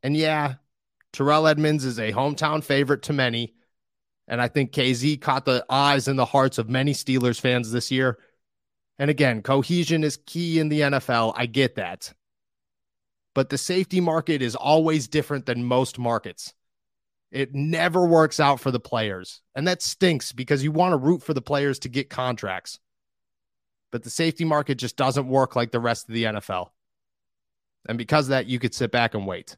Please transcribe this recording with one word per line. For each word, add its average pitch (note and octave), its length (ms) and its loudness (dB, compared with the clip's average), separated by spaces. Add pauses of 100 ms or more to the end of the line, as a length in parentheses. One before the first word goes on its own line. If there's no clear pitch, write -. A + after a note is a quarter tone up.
And C#3+ 120 0
yeah, D3+ 380 0 (580)
Terrell D3+ 360 4
Edmunds D3+ 360 2
is B2 140 -4
a G#2+ 140 -2
hometown D3 500 0
favorite C#3+ 400 2
to D#3 100 -6
many, A#2+ 420 -2 (720)
and A#2+ 160 -2
I A#2+ 60 0
think C3+ 240 -2
K C3 200 0
Z C3+ 260 0
caught C3+ 280 -2
the B2+ 240 2
eyes C#3 360 2
and C3+ 120 0
the B2 80 4
hearts C3 320 2
of A2+ 100 -4
many C3+ 240 0
Steelers B2 480 0
fans A#2+ 320 0
this A#2+ 180 -4
year. C3 280 2 (800)
And C#3+ 120 0
again, B2+ 320 2
cohesion D#3 600 0
is D3 220 -2
key E3 320 -2
in D#3 100 2
the D3+ 140 2
N C#3 100 2
F C3 160 -2
L. A#2 260 2
I B2 120 -4
get B2 300 0
that. F#2 360 -10 (1200)
But C3+ 140 0
the C#3+ 80 -4
safety F#3 440 0
market D#3+ 420 0
is A#2 120 -2
always D#3 540 2
different D3 380 -2
than A#2+ 180 -4
most B2+ 340 0
markets. A#2 540 -6 (800)
It C3+ 240 -4
never E3 500 0
works D#3+ 340 6
out C#3+ 220 4
for C3+ 100 -2
the B2 100 -2
players. G2+ 600 -6 (140)
And D3 120 -4
that F3+ 140 -2
stinks - 520 0
because C3 300 -2
you D3+ 100 0
want F3 200 2
to D3 60 2
root D3+ 240 2
for D#3+ 100 -6
the C3+ 80 -2
players C#3+ 400 -2
to B2+ 80 -10
get C3 220 -4
contracts. A2 680 -6 (1120)
But A#2 100 -8
the - 80 -14
safety E3 340 -2
market D3 300 0
just B2 220 -8
doesn't C3 320 0
work C3 280 2
like A#2+ 140 0
the A#2 100 -2
rest A#2 260 -2
of A2+ 80 -12
the A2+ 120 0
N G#2+ 100 -4
F - 140 -10
L. F2+ 240 -6 (1120)
And A#2 80 -4
because C3+ 300 2
of C3+ 40 -4
that, C3 160 2
you B2 120 -4
could A#2 160 -2
sit A#2 160 -2
back A#2+ 240 0
and G2 120 -4
wait. F2+ 320 -10